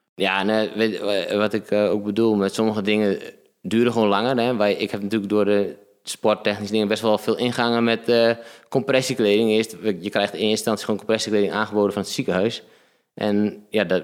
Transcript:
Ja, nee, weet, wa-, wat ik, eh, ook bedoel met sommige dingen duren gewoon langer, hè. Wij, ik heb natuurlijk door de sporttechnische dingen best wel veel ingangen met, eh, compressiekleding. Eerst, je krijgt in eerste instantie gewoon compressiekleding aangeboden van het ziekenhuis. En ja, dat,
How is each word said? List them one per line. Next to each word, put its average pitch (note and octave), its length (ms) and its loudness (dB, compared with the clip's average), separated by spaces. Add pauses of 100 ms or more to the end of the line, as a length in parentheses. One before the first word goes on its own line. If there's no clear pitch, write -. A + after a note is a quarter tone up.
(160)
Ja, F#2+ 280 0
nee, G#2+ 320 2
weet, G#2+ 240 0
wa-, G2 380 -2
wat G#2 160 0
ik, G#2+ 180 -4
eh, G#2 200 2
ook G2+ 120 -2
bedoel G#2+ 320 2
met G2 180 2
sommige A2 280 0
dingen G#2 380 0 (420)
duren A#2 300 2
gewoon A2 160 2
langer, A2 320 2
hè. A#2+ 160 0
Wij, G#2 180 2
ik G2 180 -4
heb G#2 100 -6
natuurlijk G2+ 300 -2
door G#2 140 4
de G2+ 300 0 (280)
sporttechnische G#2 720 -2
dingen G#2+ 140 0
best G2 140 -2
wel G#2+ 160 2
veel G#2+ 200 -2
ingangen A#2+ 460 0
met, A2+ 260 0
eh, A#2 220 4 (380)
compressiekleding. A#2 800 2
Eerst, G#2+ 260 0 (240)
je F#2+ 100 -8
krijgt G2+ 240 -2
in - 60 -8
eerste G#2+ 100 0
instantie G#2+ 360 -2
gewoon G#2+ 140 -4
compressiekleding G#2 540 -2
aangeboden G#2 400 0
van G2+ 80 -4
het F#2+ 100 -8
ziekenhuis. F#2 520 -2 (500)
En G#2 560 -2
ja, G#2 140 2
dat, F2+ 200 0